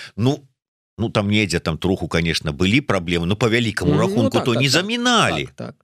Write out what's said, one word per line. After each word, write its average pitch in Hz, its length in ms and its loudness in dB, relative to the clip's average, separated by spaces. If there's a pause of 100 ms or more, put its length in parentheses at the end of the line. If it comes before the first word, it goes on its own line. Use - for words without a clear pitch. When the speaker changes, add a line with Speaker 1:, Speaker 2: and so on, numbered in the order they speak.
(160)
Speaker 1:
Ну, 131 220 0 (600)
ну, 113 120 -2
там 101 200 0
недзе 104 280 2
там 80 200 -4
троху, 87 300 -2
конечно, 82 440 -2
былі 95 280 0
праблемы, 87 460 -2
но 92 100 0
па 120 120 2
вялікаму 110 440 0
Speaker 2:
Мгм. - 80 2
Speaker 1:
рахунку 120 220 0
Speaker 2:
Ну, 110 80 2
так, 240 140 0
Speaker 1:
то 196 80 0
Speaker 2:
так, 143 100 0
Speaker 1:
не 139 60 2
Speaker 2:
так. 127 40 -2
Speaker 1:
заміналі. 190 720 0
Speaker 2:
Так, - 120 -14
так. 117 280 -12